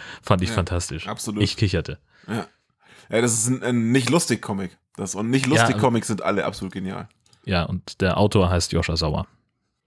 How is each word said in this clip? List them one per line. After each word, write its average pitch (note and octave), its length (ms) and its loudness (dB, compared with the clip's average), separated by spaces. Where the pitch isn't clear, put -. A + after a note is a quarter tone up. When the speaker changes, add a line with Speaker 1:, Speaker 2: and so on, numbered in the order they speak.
Speaker 1:
Fand F#2 220 2
ich F2 60 -2
Speaker 2:
Ja, - 60 -6
Speaker 1:
fantastisch. E2+ 520 -2
Speaker 2:
absolut. G#2 340 -4
Speaker 1:
Ich G2 160 0
kicherte. F2+ 400 -2
Speaker 2:
Ja. G#2 180 -6
Ja, A2+ 100 2
das A#2 120 4
ist A2+ 140 0
ein, B2+ 160 0
ein A#2 280 2
Nicht-Lustig-Comic. A#2+ 880 0
Das, F#2+ 200 -6
und G#2 100 -4
Speaker 1:
Ja, A#2 60 -2
Speaker 2:
Nicht-Lustig-Comics A#2 800 2
Speaker 1:
also G#2 80 -2
Speaker 2:
sind - 40 -8
alle F#2+ 220 0
absolut F#2 260 -6
genial. F#2+ 380 -10
Speaker 1:
Ja, F2 200 0
und - 380 -6
der F#2 180 2
Autor G2 320 4
heißt F2 200 0
Joscha E2 260 0
Sauer. D2+ 280 -2